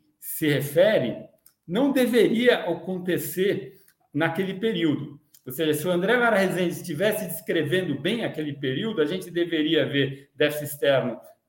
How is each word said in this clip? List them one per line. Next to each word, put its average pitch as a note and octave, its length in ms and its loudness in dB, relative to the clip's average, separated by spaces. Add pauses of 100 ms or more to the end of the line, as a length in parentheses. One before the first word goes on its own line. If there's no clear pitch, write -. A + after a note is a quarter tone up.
(200)
se - 280 -4
refere D3 800 2 (420)
não B3 240 2
deveria A#3 680 4
acontecer F3+ 1200 -4 (320)
naquele E3 400 0
período. F3 640 -2 (260)
Ou B2+ 60 -10
seja, D#3 220 0
se D3+ 140 -2
o F3+ 40 2
André F#3+ 240 2
Lara A#3 220 4
Rezende F3+ 360 0
estivesse F#3+ 540 -2
descrevendo E3 720 -2
bem G3+ 240 -2
aquele D3 300 -6
período, D3+ 480 -2
a D3+ 40 4
gente F3+ 260 -6
deveria D#3+ 560 2
ver C3+ 480 -2
déficit D3 380 -2
externo C3 460 0 (300)